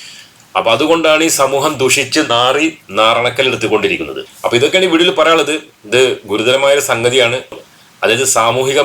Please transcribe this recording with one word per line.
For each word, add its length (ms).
അപ്പൊ 180
അതുകൊണ്ടാണ് 540
ഈ 20
സമൂഹം 400
ദുഷിച്ച് 400
നാറി 320
നാറണക്കൽ 520
എടുത്തുകൊണ്ടിരിക്കുന്നത്. 680
അപ്പൊ 160
ഇതൊക്കെയാണ് 280
ഈ 60
വീഡിയോയിൽ 260
പറയാനുള്ളത്. 340
ഇത് 140
ഗുരുതരമായ 460
ഒരു 140
സംഗതിയാണ്. 460
അതായത്, 220
സാമൂഹിക 500